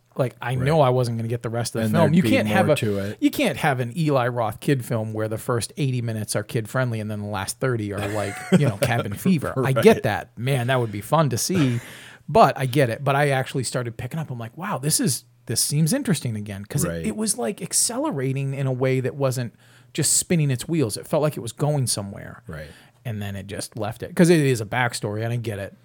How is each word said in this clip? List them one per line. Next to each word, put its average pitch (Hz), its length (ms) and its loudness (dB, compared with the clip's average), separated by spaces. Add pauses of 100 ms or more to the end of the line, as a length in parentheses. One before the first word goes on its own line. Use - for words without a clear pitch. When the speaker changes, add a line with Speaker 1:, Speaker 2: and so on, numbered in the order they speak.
(160)
Speaker 1:
Like, 127 260 -2
I 123 140 -2
Speaker 2:
Right. - 20 -2
Speaker 1:
know 147 220 4
I 131 80 6
wasn't 123 300 2
gonna 113 100 -4
get 117 160 -4
the 117 60 -4
rest 117 260 -4
of 110 40 0
the 110 40 2
Speaker 2:
And 110 100 2
Speaker 1:
film. 165 120 6
Speaker 2:
there'd 151 100 4
Speaker 1:
You 185 80 6
Speaker 2:
be 110 60 2
Speaker 1:
can't 107 180 2
have 190 180 4
Speaker 2:
more 151 60 6
Speaker 1:
a, 143 60 2
Speaker 2:
to 202 200 0
it. 101 220 -6
Speaker 1:
you 285 100 2
can't 208 280 0
have 139 200 2
an 120 180 -4
Eli 143 300 2
Roth 120 320 -2
kid 135 260 0
film 110 280 -2
where 110 160 -2
the 107 100 -4
first 117 380 -2
eighty 127 260 0
minutes 110 320 -4
are 107 80 -2
kid-friendly 117 560 -2
and 107 100 -4
then 104 120 -4
the 104 80 -6
last 98 320 -6
thirty 113 320 -2
are, 101 160 -4
like, 101 260 -4 (240)
you 143 100 2
know, 98 80 -2
Speaker 2:
<laughs> - 40 -6
Speaker 1:
cabin 117 340 0
fever. 151 420 0
I 131 40 0
Speaker 2:
Right. 127 220 2
Speaker 1:
get 214 200 8
that. 101 340 -2
Man, 123 300 0
that 131 140 2
would 113 100 0
be 104 120 -6
fun 151 280 2
to 117 80 -2
see. 135 420 2 (480)
But 156 300 6
I 135 80 0
get 127 240 2
it. 135 140 -6
But 139 100 2
I 147 160 4
actually 131 340 0
started 120 320 -4
picking 147 220 -6
up. 156 120 -6
I'm 123 80 -10
like, 113 200 -12
"Wow, 185 200 -4
this 147 220 0
is, 180 240 0 (220)
this 113 160 -2
seems 151 320 2
interesting 165 420 0
again." 101 320 -8
'Cause 147 160 0
it, 175 40 -2
Speaker 2:
Right. - 180 -4
Speaker 1:
it 214 100 -4
was, 214 220 -2
like, 226 240 -4
accelerating 139 920 -2
in 135 120 -2
a 131 60 0
way 131 280 0
that 123 140 -2
wasn't 127 400 -2 (400)
just - 200 0
spinning 151 360 2
its - 180 -4
wheels. 147 300 0
It - 80 -14
felt 151 160 0
like 151 160 0
it - 20 -8
was 117 120 -10
going 147 340 0
somewhere. 98 600 -6
Speaker 2:
Right. 76 200 -12 (380)
Speaker 1:
And 107 180 -6
then 101 120 -6
it 98 120 -10
just - 320 -10
left 107 240 -6
it. - 120 -10
'Cause 170 140 6
it 170 120 6
is 131 200 2
a 107 60 -6
backstory, 117 580 -2
and 117 80 -2
I 120 40 -2
get 110 220 -6
it. 98 160 -10 (100)